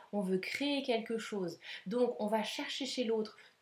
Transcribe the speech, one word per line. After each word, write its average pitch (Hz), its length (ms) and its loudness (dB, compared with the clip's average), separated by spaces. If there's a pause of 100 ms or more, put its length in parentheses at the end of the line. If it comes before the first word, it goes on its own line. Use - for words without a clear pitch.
(120)
on 208 80 0
veut 190 200 2
créer 277 440 0
quelque 226 340 0
chose. 190 400 -4 (280)
Donc 240 340 2
on 214 80 0
va 214 160 4
chercher - 420 -4
chez 254 200 0
l'autre 220 320 0 (240)